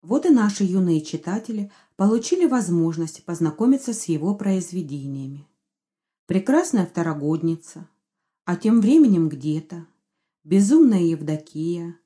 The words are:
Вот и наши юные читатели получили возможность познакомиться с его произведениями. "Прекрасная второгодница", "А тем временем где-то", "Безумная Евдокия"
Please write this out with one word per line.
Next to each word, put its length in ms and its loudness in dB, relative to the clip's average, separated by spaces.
Вот 240 -2
и 40 0
наши 340 4
юные 380 0
читатели 680 -8
получили 480 0
возможность 800 -2
познакомиться 640 0
с 140 -8
его 300 -2
произведениями. 1120 -6
"Прекрасная 580 0
второгодница", 1040 -4
"А 100 -2
тем 240 2
временем 480 4
где-то", 580 -6
"Безумная 580 4
Евдокия" 1040 -4